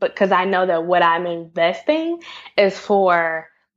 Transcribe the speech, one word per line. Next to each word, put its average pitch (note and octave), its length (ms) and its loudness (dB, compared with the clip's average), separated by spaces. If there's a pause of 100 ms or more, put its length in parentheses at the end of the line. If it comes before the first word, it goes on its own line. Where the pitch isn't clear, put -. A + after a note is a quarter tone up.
because F#3+ 260 -2
I F3+ 120 2
know F#3 220 0
that E3 180 0
what F3 180 2
I'm E3+ 220 2
investing F3 1000 -2 (360)
is F#3+ 200 2
for E3+ 680 0 (280)